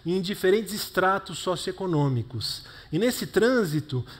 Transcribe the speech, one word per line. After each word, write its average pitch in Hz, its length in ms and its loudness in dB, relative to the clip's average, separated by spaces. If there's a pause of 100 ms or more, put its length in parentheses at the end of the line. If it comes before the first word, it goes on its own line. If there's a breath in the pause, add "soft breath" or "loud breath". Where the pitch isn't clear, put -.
e 170 100 0
em 190 60 0
diferentes 190 540 2
estratos 190 640 0
socioeconômicos. 147 1300 -2 (280 loud breath)
E 156 60 0
nesse 226 280 0
trânsito, 180 800 2 (160 loud breath)